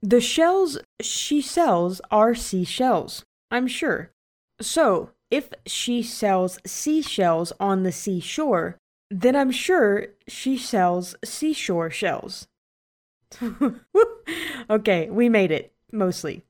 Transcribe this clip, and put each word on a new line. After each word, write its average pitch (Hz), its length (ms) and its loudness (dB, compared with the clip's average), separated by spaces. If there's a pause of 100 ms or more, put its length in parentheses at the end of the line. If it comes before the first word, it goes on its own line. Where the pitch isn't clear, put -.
The 226 180 4
shells 330 580 2 (220)
she - 420 -2
sells 185 600 0 (100)
are 220 240 4
seashells, 196 880 -2 (260)
I'm 247 180 0
sure. 254 440 -4 (480)
So, 220 520 2 (180)
if 277 200 0 (160)
she 240 380 -4
sells 185 640 0
seashells 185 920 0
on 190 240 0
the 185 80 0
seashore, 180 840 -2 (320)
then 214 260 2
I'm 277 160 2
sure 247 560 2 (200)
she 262 300 -4
sells 180 680 0
seashore 180 680 -4
shells. - 580 -6 (920)
<laughs> 240 80 -6 (1200)
Okay, 208 400 2
we 233 200 4
made 202 220 4
it, - 220 -4 (180)
mostly. 185 580 -4